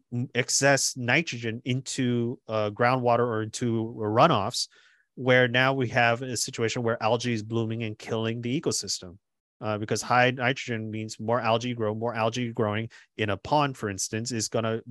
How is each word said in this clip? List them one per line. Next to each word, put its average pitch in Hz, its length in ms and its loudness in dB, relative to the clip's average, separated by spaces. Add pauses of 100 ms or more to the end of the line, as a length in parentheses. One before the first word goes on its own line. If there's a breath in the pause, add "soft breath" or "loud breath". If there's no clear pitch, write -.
(140)
m-, 123 200 -4
excess 135 640 2
nitrogen 120 640 -2
into, 123 840 -2
uh, 107 240 -2
groundwater 120 480 2
or 117 240 0
into 113 540 -2
runoffs, 113 680 2 (480 soft breath)
where 127 320 4
now 131 260 2
we 131 160 -2
have 120 340 2
a 127 120 -6
situation 117 460 -2
where 117 220 -2
algae 117 300 0
is 107 100 -2
blooming 113 400 -4
and 107 160 -8
killing 113 420 -4
the 123 180 -2
ecosystem. 110 580 -6 (440)
Uh, 107 160 -2
because 107 240 -2
high 123 300 4
nitrogen 123 580 -2
means 110 300 -8
more 113 200 0
algae 117 360 0
grow, 107 180 -2
more 113 220 -4
algae 117 360 0
growing 113 380 0 (280 loud breath)
in 107 120 0
a 98 80 0
pond, 143 400 2
for 107 140 -4
instance, 110 400 -4
is 113 160 -2
gonna 113 440 0